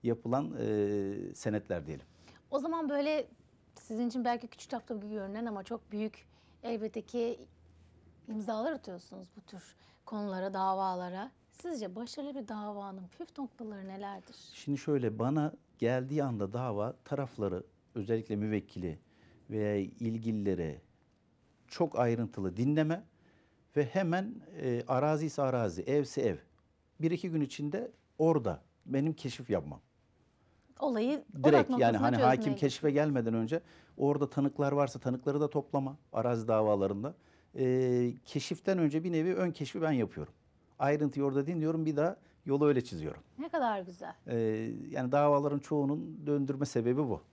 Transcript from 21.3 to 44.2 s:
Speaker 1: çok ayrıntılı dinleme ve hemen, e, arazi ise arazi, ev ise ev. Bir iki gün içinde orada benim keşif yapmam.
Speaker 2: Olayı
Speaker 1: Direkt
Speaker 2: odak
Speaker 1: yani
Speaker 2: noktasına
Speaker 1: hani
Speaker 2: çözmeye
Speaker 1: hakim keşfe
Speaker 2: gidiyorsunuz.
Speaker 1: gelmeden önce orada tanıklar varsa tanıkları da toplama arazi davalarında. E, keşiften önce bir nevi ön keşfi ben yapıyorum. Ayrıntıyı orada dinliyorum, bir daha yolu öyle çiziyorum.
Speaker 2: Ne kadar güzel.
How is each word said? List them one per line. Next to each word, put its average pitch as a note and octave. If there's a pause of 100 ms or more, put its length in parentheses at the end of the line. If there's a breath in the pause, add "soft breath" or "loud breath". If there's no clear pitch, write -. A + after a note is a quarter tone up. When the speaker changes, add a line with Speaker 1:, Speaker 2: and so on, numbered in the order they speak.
Speaker 1:
çok -
ayrıntılı A2
dinleme D#3 (720 soft breath)
ve D3
hemen, F#3+ (280)
e, A#2+
arazi D3
ise C#3+
arazi, A#2+
ev C#3+
ise C3
ev. G2 (640)
Bir D#3+
iki F3+
gün D#3+
içinde D3 (280)
orada C#3+ (260)
benim C#3
keşif B2
yapmam. D2+ (1000)
Speaker 2:
Olayı B3 (220)
Speaker 1:
Direkt C#3
Speaker 2:
odak C#3+
Speaker 1:
yani -
Speaker 2:
noktasına A#2
Speaker 1:
hani A#2+
Speaker 2:
çözmeye A#2
Speaker 1:
hakim C3+
keşfe C#3+
Speaker 2:
gidiyorsunuz. C#3
Speaker 1:
gelmeden C3+
önce A2+ (360 loud breath)
orada C#3+
tanıklar C#3+
varsa C#3
tanıkları C3
da D3
toplama C#3 (160)
arazi A2+
davalarında. G#2+ (440 soft breath)
E, B2+ (100)
keşiften F3+
önce D#3+
bir F3+
nevi E3
ön F3+
keşfi D#3+
ben D#3
yapıyorum. G#2 (460)
Ayrıntıyı C#3
orada C#3
dinliyorum, D#3+
bir D3+
daha E3 (300 soft breath)
yolu C#3+
öyle C3
çiziyorum. D#2 (160)
Speaker 2:
Ne D#4+
kadar A#3
güzel. F3 (120)